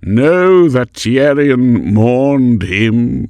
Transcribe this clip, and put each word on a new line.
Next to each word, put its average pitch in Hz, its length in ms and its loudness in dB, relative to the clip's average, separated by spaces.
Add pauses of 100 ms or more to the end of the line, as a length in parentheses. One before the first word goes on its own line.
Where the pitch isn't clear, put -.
Know 175 640 2
that 123 260 -2
Tierian 127 960 0
mourned 123 680 0
him. 113 680 -2